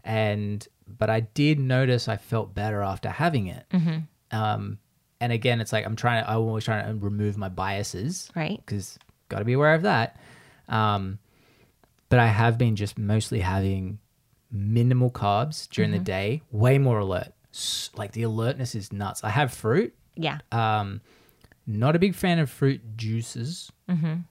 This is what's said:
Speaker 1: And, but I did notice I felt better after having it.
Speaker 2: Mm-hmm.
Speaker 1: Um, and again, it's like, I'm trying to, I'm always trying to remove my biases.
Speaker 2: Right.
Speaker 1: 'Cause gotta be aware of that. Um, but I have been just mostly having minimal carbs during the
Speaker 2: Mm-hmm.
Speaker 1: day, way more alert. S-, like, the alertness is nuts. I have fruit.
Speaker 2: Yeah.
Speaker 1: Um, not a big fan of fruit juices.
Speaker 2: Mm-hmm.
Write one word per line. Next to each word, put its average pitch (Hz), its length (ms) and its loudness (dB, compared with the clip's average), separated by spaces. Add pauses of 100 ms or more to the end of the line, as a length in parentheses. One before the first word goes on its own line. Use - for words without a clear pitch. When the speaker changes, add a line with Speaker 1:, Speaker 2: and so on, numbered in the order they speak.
Speaker 1:
And, 104 600 -2 (200)
but 107 220 -2
I 110 120 2
did 147 380 2
notice 131 500 2
I 110 100 -2
felt 101 360 -4
better 104 280 -2
after 98 260 -4
having 131 380 0
it. - 260 -12
Speaker 2:
Mm-hmm. 165 260 2 (380)
Speaker 1:
Um, 107 420 -2 (420)
and 120 120 0
again, 117 280 2
it's 110 120 -4
like, 107 140 0
I'm 110 100 -4
trying 117 280 2
to, - 60 -6
I'm 110 80 0
always 110 260 -2
trying 104 220 -2
to 107 180 -6
remove 104 340 -2
my 98 100 -6
biases. 98 840 -6
Speaker 2:
Right. 175 320 -4
Speaker 1:
'Cause - 320 -8 (320)
gotta 104 140 -4
be 120 100 2
aware 151 200 6
of 160 80 2
that. 151 360 0 (500)
Um, 104 500 0 (920)
but 127 80 8
I 117 80 8
have 113 320 4
been 117 180 2
just 101 220 -4
mostly 110 420 0
having 95 580 -2 (520)
minimal 120 600 4
carbs 113 600 -2
during 110 220 2
the 107 60 2
Speaker 2:
Mm-hmm. 90 60 -2
Speaker 1:
day, 101 460 -2
way 123 280 6
more 127 200 4
alert. 95 340 -2 (200)
S-, - 440 -8
like, 104 160 -8
the 113 120 -4
alertness 117 500 -2
is 101 180 -8
nuts. - 320 -6
I 107 60 -2
have 127 220 2
fruit. 160 420 0 (220)
Speaker 2:
Yeah. 151 220 -4 (140)
Speaker 1:
Um, 107 480 0 (680)
not 117 300 2
a - 20 2
big 185 160 2
fan 175 240 2
of 147 120 0
fruit 123 460 -2
juices. 117 760 -6 (160)
Speaker 2:
Mm-hmm. 165 260 0 (160)